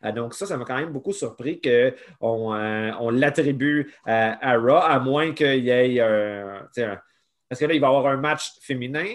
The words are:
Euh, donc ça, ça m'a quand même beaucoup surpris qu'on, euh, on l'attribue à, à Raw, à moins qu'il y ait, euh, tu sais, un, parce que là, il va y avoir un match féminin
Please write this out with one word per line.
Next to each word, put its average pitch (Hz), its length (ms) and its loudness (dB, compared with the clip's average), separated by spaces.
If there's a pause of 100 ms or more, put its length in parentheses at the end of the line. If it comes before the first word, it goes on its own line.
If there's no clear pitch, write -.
Euh, 110 80 -4
donc 117 220 -6
ça, - 120 -8
ça 180 120 -6
m'a 120 80 -8
quand 127 100 -8
même 160 160 -4
beaucoup 143 220 -6
surpris 123 480 -8
qu'on, 117 920 0
euh, 107 460 -2
on 117 120 -2
l'attribue 143 800 0 (120)
à, 113 460 0
à 120 60 4
Raw, 131 260 4
à 151 160 2
moins 143 320 0
qu'il 139 320 2
y 123 60 -2
ait, 123 320 4
euh, 104 580 -2 (140)
tu 120 80 -6
sais, - 20 0
un, 101 160 -6 (480)
parce 123 140 -6
que 147 40 0
là, 160 100 2
il 147 40 2
va 139 80 4
y - 20 6
avoir 139 180 4
un 135 100 2
match 147 440 -4
féminin 135 540 -6